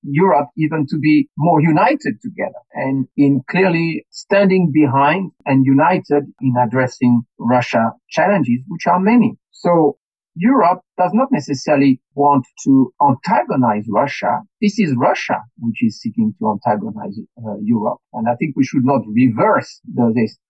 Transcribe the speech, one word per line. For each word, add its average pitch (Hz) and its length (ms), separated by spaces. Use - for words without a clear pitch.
Europe 147 440
even 156 300
to 160 100
be 151 300
more 160 220
united 202 600
together - 380
and 135 340
in 139 320
clearly 170 600
standing 190 640
behind 151 560
and 135 180
united 139 600
in 131 200
addressing 123 640
Russia 120 540
challenges, 135 560
which 170 220
are 175 100
many. 220 380
So 165 440
Europe 185 460
does 180 160
not 262 160
necessarily 139 720
want 139 280
to 135 360
antagonize 139 880
Russia. - 520
This 208 200
is 160 180
Russia - 420
which 113 240
is - 180
seeking 214 400
to 220 100
antagonize, 208 680
uh, 107 240
Europe. 107 360
And 113 160
I 120 60
think 143 220
we 135 80
should 131 200
not 139 220
reverse 123 760
the, 120 220
this. 110 200